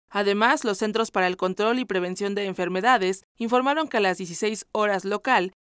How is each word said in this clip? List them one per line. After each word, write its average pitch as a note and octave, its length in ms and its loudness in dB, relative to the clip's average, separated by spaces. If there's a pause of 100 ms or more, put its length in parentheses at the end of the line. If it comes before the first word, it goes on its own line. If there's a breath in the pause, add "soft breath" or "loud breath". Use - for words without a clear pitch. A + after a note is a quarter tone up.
Además, G#3 540 2
los G#3 140 0
Centros A3 340 -2
para F#3 160 2
el F#3 80 0
Control G#3 440 0
y B3+ 40 -2
Prevención F#3 520 -4
de G3+ 100 -2
Enfermedades F#3+ 800 0 (100)
informaron B3+ 540 0
que A#3+ 80 -2
a - 20 2
las F#3 180 2
dieciséis F#3+ 540 -4
horas G#3 320 0
local, G3+ 480 0 (100)